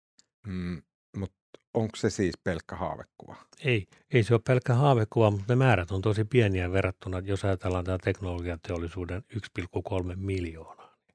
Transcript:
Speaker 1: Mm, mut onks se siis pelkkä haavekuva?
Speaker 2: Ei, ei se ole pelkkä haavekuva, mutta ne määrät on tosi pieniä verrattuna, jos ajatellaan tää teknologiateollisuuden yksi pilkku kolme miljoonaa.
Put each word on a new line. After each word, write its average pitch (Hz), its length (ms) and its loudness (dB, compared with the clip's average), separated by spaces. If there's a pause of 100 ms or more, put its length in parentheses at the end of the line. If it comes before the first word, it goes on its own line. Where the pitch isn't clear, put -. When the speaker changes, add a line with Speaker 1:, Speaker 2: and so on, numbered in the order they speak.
(460)
Speaker 1:
Mm, 90 360 -6 (340)
mut 98 160 -8 (420)
onks 110 260 -2
se 107 100 2
siis 90 240 0 (100)
pelkkä 87 320 -4
haavekuva? - 600 -8 (280)
Speaker 2:
Ei, 117 220 0 (240)
ei 123 120 4
se 120 120 4
ole 110 120 4
pelkkä 127 280 2
haavekuva, 117 560 4
mutta 101 180 -2
ne 123 80 4
määrät 120 340 4
on 95 120 -2
tosi 107 220 2
pieniä 95 480 2
verrattuna, 92 460 -2
jos 98 260 -4
ajatellaan 92 400 0
tää 92 140 -2
teknologiateollisuuden 87 1300 -4 (120)
yksi - 180 -10
pilkku - 280 -6
kolme 90 340 -4
miljoonaa. 87 800 -8 (180)